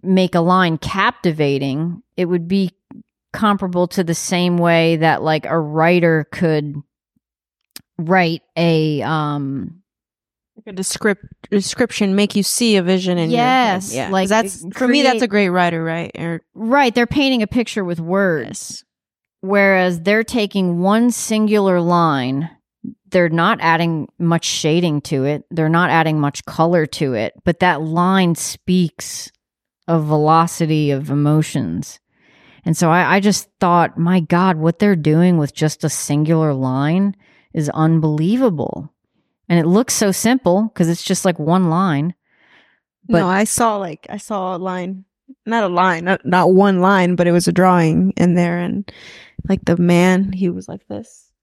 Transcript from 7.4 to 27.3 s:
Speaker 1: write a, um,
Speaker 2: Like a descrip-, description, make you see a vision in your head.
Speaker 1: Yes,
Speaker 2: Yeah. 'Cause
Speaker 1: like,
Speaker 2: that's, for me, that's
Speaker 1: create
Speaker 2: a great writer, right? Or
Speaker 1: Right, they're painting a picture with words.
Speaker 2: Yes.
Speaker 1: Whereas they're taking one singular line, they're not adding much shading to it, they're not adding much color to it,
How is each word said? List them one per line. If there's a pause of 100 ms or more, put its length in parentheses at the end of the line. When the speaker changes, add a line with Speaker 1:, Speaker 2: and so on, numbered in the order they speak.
Speaker 1:
write (120)
a,
um, (760)
Speaker 2:
Like
a
descrip-, (240)
description,
make
you
see
a
vision
in
your
head.
Speaker 1:
Yes,
Speaker 2:
Yeah.
'Cause
Speaker 1:
like,
Speaker 2:
that's,
for
me,
that's
Speaker 1:
create
Speaker 2:
a
great
writer,
right?
Or (120)
Speaker 1:
Right,
they're
painting
a
picture
with
words.
Speaker 2:
Yes. (580)
Speaker 1:
Whereas
they're
taking
one
singular
line, (600)
they're
not
adding (120)
much
shading
to
it,
they're
not
adding
much
color
to
it, (120)